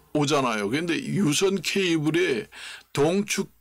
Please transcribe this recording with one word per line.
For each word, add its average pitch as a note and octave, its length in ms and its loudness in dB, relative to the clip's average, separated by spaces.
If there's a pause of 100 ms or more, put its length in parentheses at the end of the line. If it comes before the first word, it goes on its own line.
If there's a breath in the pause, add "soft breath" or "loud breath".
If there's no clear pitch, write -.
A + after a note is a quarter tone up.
(140)
오잖아요. C3 560 0
근데 D#3+ 260 -2
유선 F#3+ 640 0
케이블에 E3 840 0 (460 loud breath)
동축 F#3+ 580 0 (100)